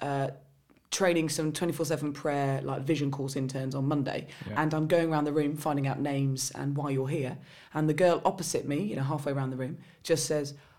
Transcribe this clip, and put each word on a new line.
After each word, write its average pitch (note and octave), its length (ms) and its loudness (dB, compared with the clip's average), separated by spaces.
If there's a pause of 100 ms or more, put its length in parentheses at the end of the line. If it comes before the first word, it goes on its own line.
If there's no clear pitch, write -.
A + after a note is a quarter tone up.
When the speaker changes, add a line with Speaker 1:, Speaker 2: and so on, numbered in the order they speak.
Speaker 1:
uh, C#3 280 0 (600)
training E3+ 400 4
some D#3 220 0
twenty-four E3 340 0
seven D3 260 -2
prayer, C#3+ 520 0
like, C3+ 180 -4
vision C#3+ 300 0
course C3+ 240 -4
interns C3+ 400 -2
on C3+ 120 0
Monday, C#3+ 380 0 (240)
Speaker 2:
Yeah. A2 140 0
Speaker 1:
and D#3 100 0
I'm D#3 140 2
going E3 260 4
around D3+ 120 2
the D3 80 0
room D3 240 2
finding C#3+ 280 0
out C3+ 140 0
names C#3 560 0
and C#3 200 -2
why C#3 140 -2
you're C3+ 200 0
here, C#3+ 280 -2 (380)
and D#3 120 2
the D#3 60 4
girl E3+ 320 6
opposite D#3 420 -2
me, C#3+ 140 0
you G#3 140 -4
know, C#3 80 -2
halfway C#3+ 280 -2
around C3+ 200 -2
the C3 60 -6
room, C3 200 -6 (240)
just D#3+ 240 0
says, C#3+ 300 -2 (240)